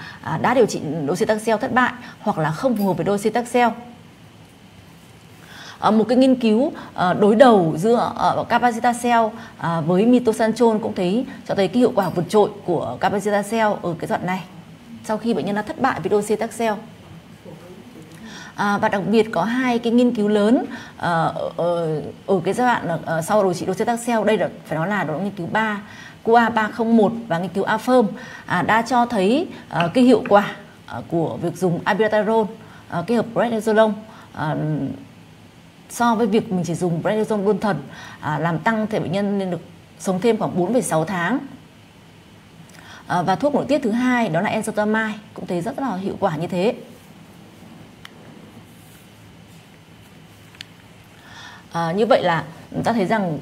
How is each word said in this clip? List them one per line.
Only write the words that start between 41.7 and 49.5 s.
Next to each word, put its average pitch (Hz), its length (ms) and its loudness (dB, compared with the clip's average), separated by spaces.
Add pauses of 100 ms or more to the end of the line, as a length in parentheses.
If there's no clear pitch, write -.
À, 175 140 0
và 185 140 2
thuốc 285 200 0
nội 170 120 0
tiết 285 160 2
thứ 214 80 0
hai 240 380 2
đó 160 120 0
là 208 80 -2
ezetimibe 214 640 -2 (220)
cũng 185 140 -12
thấy 175 140 -2
rất, 208 160 -6
rất 277 60 -6
là 226 120 -4
hiệu 190 240 -6
quả 180 160 0
như 165 120 -4
thế. 190 260 0 (4000)